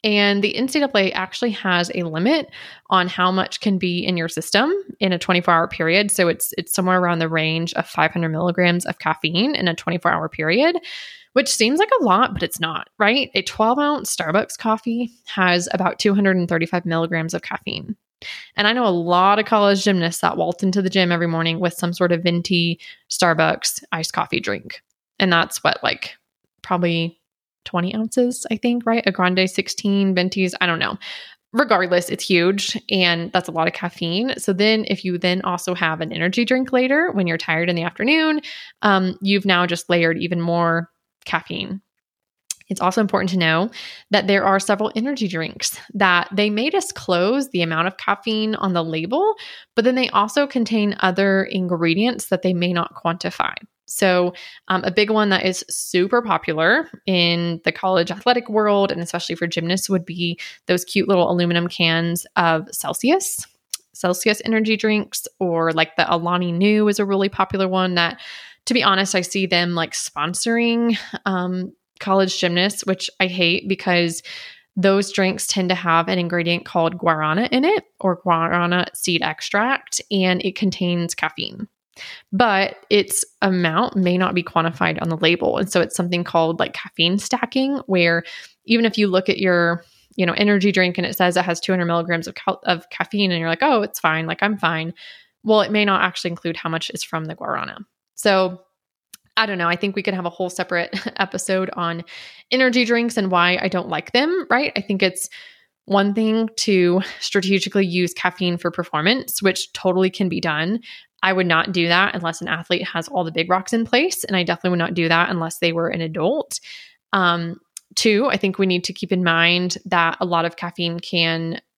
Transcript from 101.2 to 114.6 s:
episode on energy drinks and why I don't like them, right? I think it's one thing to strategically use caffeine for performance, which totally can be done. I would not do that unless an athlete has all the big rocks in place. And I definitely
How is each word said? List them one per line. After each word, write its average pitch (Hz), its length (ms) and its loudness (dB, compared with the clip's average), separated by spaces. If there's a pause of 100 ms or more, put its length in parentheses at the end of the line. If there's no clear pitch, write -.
episode 190 540 -2
on 170 280 -6 (480)
energy 254 340 4
drinks 233 320 0
and 196 140 0
why 180 320 4
I 190 60 0
don't 180 200 -2
like 156 220 -6
them, 311 400 0
right? 262 260 0
I 202 40 -2
think 190 200 -4
it's 185 280 -2 (560)
one 202 280 2
thing 220 440 0
to 185 460 4 (180)
strategically 196 680 0
use 175 280 0
caffeine 180 420 -2
for 175 160 -2
performance, 180 720 -2
which 185 300 0
totally 190 380 0
can 190 180 -2
be 170 120 -2
done. 170 400 -2 (420)
I 190 100 2
would 185 140 2
not 170 260 2
do 170 160 0
that 180 260 2
unless 165 280 -6
an 165 60 -8
athlete 175 380 -2
has - 220 -6
all 180 160 -2
the 160 80 -6
big 175 180 -2
rocks 185 220 0
in 226 140 0
place. 302 380 0
And 190 120 -2
I 180 80 2
definitely 180 260 0